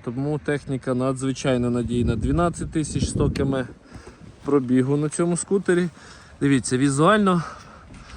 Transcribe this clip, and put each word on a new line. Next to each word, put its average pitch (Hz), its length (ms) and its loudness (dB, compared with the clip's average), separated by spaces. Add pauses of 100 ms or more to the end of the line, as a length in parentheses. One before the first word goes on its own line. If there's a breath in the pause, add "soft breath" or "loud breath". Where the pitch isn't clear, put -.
тому 139 400 -4
техніка 139 500 -4
надзвичайно 127 760 0
надійна. 117 460 0
Дванадцять 151 540 0
тисяч 151 380 -2
сто 143 220 0
км 139 260 -2 (880 loud breath)
пробігу 131 520 2
на 151 120 0
цьому 175 280 0
скутері. 180 520 0 (520 loud breath)
Дивіться, 135 380 2
візуально 170 640 4 (760 loud breath)